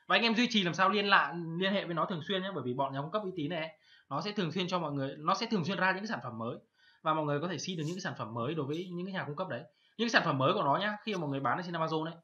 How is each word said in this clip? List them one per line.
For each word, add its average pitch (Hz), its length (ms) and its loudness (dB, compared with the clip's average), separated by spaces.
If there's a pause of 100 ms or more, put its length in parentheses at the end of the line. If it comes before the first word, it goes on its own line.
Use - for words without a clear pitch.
Và 180 80 6
anh 208 60 6
em 226 140 4
duy 240 140 6
trì 214 140 4
làm 175 100 2
sao 190 160 4
liên 202 180 4
lạc, 165 260 6 (260)
liên 190 140 2
hệ 185 120 0
với 170 80 -4
nó 160 120 2
thường 170 220 -2
xuyên 190 160 0
nhé, 196 100 -4
bởi 147 100 -4
vì 123 100 -2
bọn 135 200 0
nhà 135 80 -2
cung 156 100 -8
cấp 214 120 -2
uy 185 120 -4
tín 147 140 -2
này 170 100 -2
ấy, 160 180 -8 (320)
nó 139 120 -2
sẽ 202 100 -6
thường 185 200 0
xuyên 180 160 -2
cho 180 120 -2
mọi 156 120 -2
người, 139 260 -2
nó 156 160 0
sẽ 226 120 0
thường 214 200 0
xuyên 185 120 -2
ra 185 140 4
những 185 80 -2
cái 214 80 -6
sản 196 160 -4
phẩm 113 140 -8
mới 117 200 -4 (440)
và 156 120 0
mọi 156 120 0
người 143 160 0
có 170 60 -2
thể 180 100 -4
xin 185 200 -6
được 160 80 -4
những 170 100 -4
cái 190 60 -8
sản 156 160 -4
phẩm 113 160 -8
mới 123 200 -2
đối 151 120 -2
với 165 260 -4
những 175 140 -6
cái 196 80 -8
nhà 175 100 -4
cung 147 120 -8
cấp 180 120 -4
đấy. 151 160 -6 (340)
Những 220 80 0
cái 233 40 -2
sản 180 160 6
phẩm 151 120 4
mới 135 160 6
của 202 100 2
nó 143 140 4
nhá, 208 260 -2
khi 220 100 -4
mà 185 60 -2
mọi 151 100 -2
người 139 100 -2
bán 135 180 2
ở 180 80 -4
trên 175 80 -6
Amazon 160 320 0
ấy, 165 180 -6